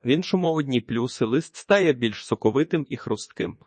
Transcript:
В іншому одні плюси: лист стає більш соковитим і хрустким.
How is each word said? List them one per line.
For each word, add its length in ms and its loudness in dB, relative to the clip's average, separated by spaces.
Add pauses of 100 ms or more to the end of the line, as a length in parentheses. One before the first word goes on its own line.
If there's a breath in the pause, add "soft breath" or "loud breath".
В 20 0
іншому 460 2
одні 280 0
плюси: 440 -2
лист 300 -2
стає 380 2
більш 320 -2
соковитим 640 0
і 80 -6
хрустким. 680 -6